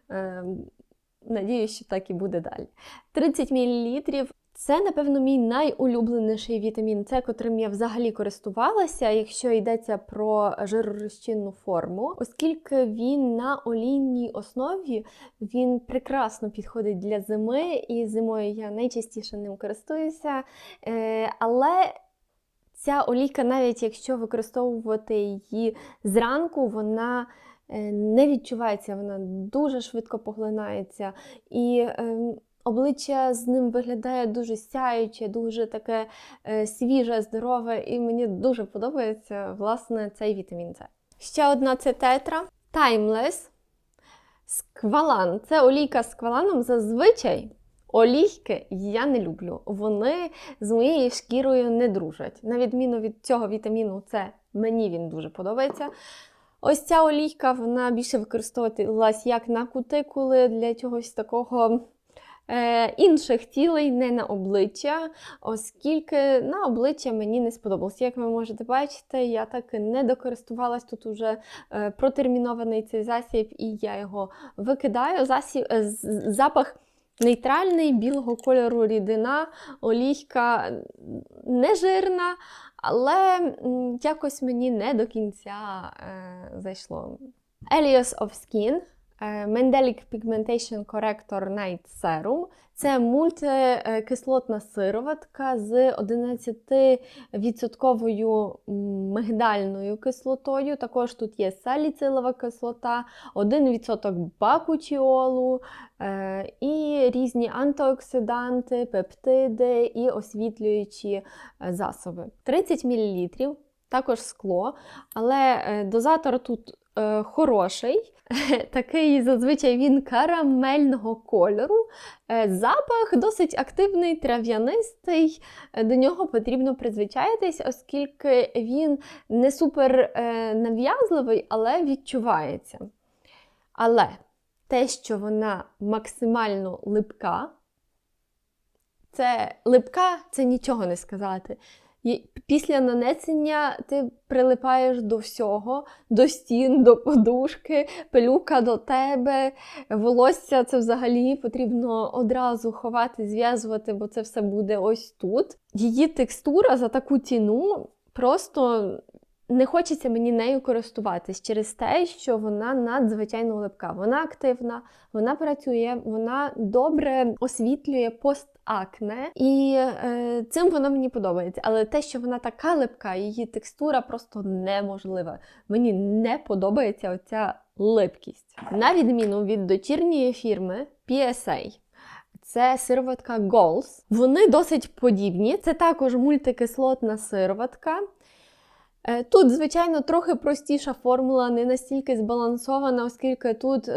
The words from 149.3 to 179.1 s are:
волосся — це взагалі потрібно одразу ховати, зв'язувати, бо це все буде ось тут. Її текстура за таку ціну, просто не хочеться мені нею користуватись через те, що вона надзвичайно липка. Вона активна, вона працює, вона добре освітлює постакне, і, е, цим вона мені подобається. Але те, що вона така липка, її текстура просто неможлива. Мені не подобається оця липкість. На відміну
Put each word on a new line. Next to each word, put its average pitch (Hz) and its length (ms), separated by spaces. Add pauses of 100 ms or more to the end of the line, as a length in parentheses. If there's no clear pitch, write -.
волосся — 247 760
це 247 140
взагалі 240 580
потрібно 233 800
одразу 240 580
ховати, 233 560
зв'язувати, 220 680
бо 208 140
це 220 140
все 220 200
буде 202 360
ось 220 340
тут. 202 360 (260)
Її 233 340
текстура 302 680
за 240 100
таку 262 320
ціну, 254 680 (260)
просто 247 800 (600)
не 254 140
хочеться 330 440
мені 233 220
нею 240 300
користуватись 220 800
через 214 320
те, 339 320
що 269 320
вона 214 360
надзвичайно 233 800
липка. 202 360
Вона 220 320
активна, 254 580 (320)
вона 226 220
працює, 269 680
вона 233 500
добре 254 840
освітлює 254 720
постакне, 226 1300
і, 269 420
е, 240 720
цим 349 200
вона 285 200
мені 262 200
подобається. 185 540
Але 220 220
те, 285 160
що 285 180
вона 247 200
така 247 360
липка, 233 400
її 208 300
текстура 262 560
просто 233 420
неможлива. 190 960 (300)
Мені 226 240
не 214 440
подобається 208 720
оця 202 420 (240)
липкість. 202 800 (140)
На 233 220
відміну 226 520